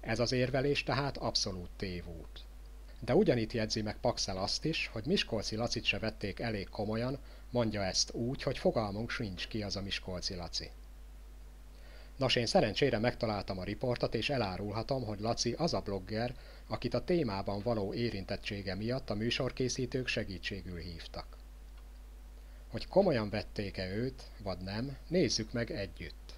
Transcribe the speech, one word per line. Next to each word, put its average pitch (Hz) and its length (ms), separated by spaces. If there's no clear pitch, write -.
Ez 113 180
az 117 140
érvelés 131 500
tehát 135 340
abszolút 92 600
tévút. 85 680
De 120 140
ugyanitt 135 380
jegyzi 107 300
meg 104 180
Paxel 101 380
azt - 260
is, 156 280
hogy 110 140
Miskolci 117 500
Lacit 117 280
se 104 140
vették 104 420
elég 107 280
komolyan, 113 500
mondja 110 300
ezt - 300
úgy, 120 280
hogy 131 160
fogalmunk 110 520
sincs, 98 380
ki 107 140
az 98 140
a 98 60
Miskolci 95 520
Laci. - 360
Nos, 131 200
én 117 100
szerencsére 123 520
megtaláltam 107 600
a 90 60
riportot, 123 500
és 113 160
elárulhatom, 110 760
hogy 104 160
Laci 117 320
az 156 220
a 98 60
blogger, 107 540
akit 117 280
a 120 100
témában 104 580
való 107 320
érintettsége 101 800
miatt 113 360
a 107 40
műsorkészítők 123 920
segítségül 92 720
hívtak. - 580
Hogy 113 160
komolyan 143 440
vették-e 98 580
őt, 120 340
vagy 95 160
nem, 107 380
nézzük 147 440
meg 120 180
együtt. 92 540